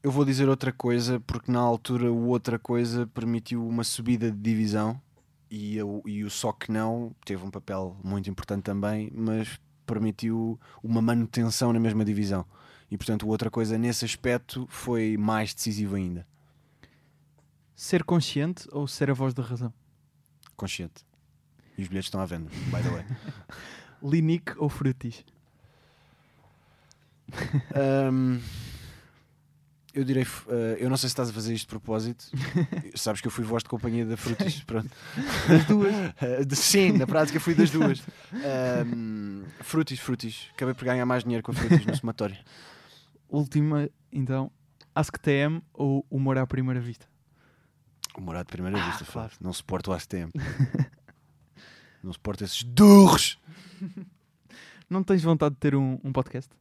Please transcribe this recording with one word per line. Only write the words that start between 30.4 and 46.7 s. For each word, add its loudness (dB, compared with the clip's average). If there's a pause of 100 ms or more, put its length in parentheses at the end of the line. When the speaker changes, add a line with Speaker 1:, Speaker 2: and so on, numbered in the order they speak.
Speaker 1:
eh, -2
eu 0
não 2
sei -2
se -4
estás -2
a -10
fazer -4
isto -6
de -20
propósito. -6 (360)
Speaker 2:
<laughs> -6
Speaker 1:
Sabes -4
que -6
eu -4
fui -6
voz -2
de -14
companhia -2
da -4
Frutis, -4
Speaker 2:
Sei. -10
Speaker 1:
pronto. -4 (580)
Speaker 2:
Das 8
duas. 4 (120)
Speaker 1:
<laughs> -8
Eh, 0
de-, -2
sim, 6
na 4
prática 2
fui 2
das 6
duas. 2 (180)
Speaker 2:
<laughs> -20 (560)
Speaker 1:
Ahm, -6 (180)
Frutis, -2
Frutis. -6
Acabei -2
por -8
ganhar 2
mais 2
dinheiro -2
com -6
a -4
Frutis 6
no -2
somatório. -4 (480)
Speaker 2:
<laughs> -20
Última, 0 (220)
então. -2 (420)
Ask -2
T 0
M 2 (120)
ou 0
humor 0
à 2
primeira -2